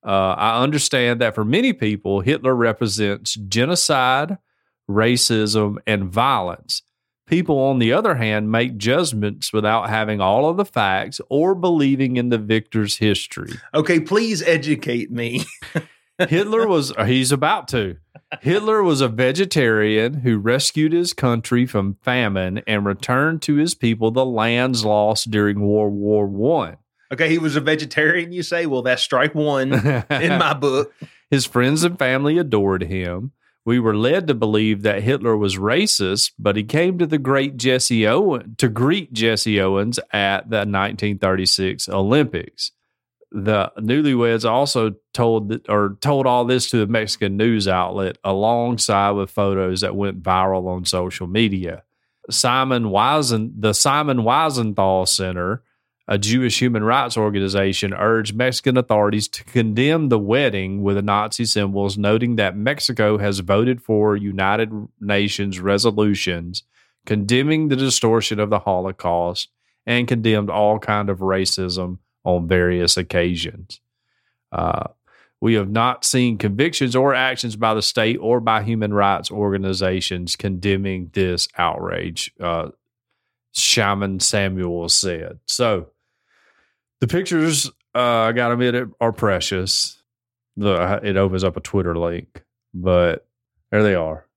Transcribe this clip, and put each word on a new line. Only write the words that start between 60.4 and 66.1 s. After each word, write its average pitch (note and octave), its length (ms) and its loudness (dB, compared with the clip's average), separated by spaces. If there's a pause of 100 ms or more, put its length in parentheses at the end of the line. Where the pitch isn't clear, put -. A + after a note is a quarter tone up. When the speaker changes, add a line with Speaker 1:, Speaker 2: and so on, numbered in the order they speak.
Speaker 1:
with G2 140 0
the G2+ 80 0
Nazi G#2 420 0
symbols, G2 540 -2
noting A2+ 380 2
that G2 200 0
Mexico A2 600 0
has G2+ 200 -2
voted G#2+ 400 2
for G#2+ 360 2
United G2+ 560 -2 (280)
Nations G2+ 600 -2
resolutions G2 1040 0 (420)